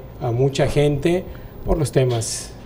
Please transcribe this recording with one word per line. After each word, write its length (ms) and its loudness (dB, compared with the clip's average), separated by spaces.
a 80 -2
mucha 380 2
gente 560 2
por 100 2
los 160 0
temas 600 0